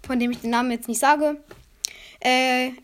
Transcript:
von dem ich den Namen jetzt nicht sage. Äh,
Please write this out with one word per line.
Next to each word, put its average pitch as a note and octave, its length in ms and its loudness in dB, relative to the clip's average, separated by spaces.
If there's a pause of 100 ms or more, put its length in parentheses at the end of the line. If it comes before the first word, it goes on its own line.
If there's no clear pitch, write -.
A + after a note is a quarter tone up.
von B3+ 140 -2
dem A#3+ 100 0
ich A#3+ 100 -8
den A3+ 100 -6
Namen A#3+ 200 0
jetzt A#3 160 -6
nicht A#3 140 -6
sage. D4 420 2 (760)
Äh, B3+ 520 2 (120)